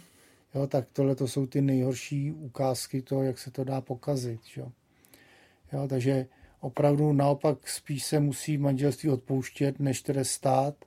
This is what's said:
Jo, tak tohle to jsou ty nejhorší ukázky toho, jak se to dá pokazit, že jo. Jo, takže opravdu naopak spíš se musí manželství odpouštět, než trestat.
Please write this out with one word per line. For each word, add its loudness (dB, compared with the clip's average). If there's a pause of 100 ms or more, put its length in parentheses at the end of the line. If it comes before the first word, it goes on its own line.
(560)
Jo, -2
tak -2
tohle 2
to -2
jsou -2
ty 0
nejhorší 0
ukázky -4
toho, -2
jak -2
se -14
to -6
dá -4
pokazit, -4
že -14
jo. -12 (1040)
Jo, -4
takže 2 (340)
opravdu 2
naopak 2
spíš -6
se 0
musí 0
manželství 0
odpouštět, -2
než 0
trestat. 0 (120)